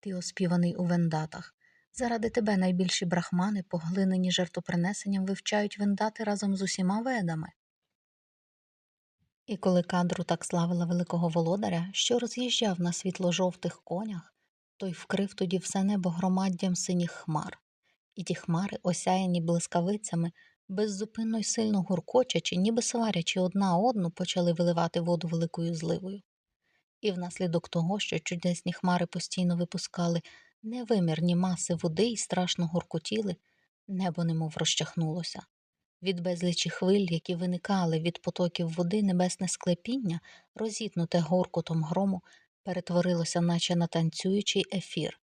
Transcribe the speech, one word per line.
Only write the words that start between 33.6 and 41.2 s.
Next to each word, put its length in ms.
небо 360
немов 320
розчахнулося. 840
Від 180
безлічі 500
хвиль, 400
які 240
виникали 680
від 220
потоків 460
води, 340
небесне 460
склепіння, 720
розітнуте 640
гуркотом 640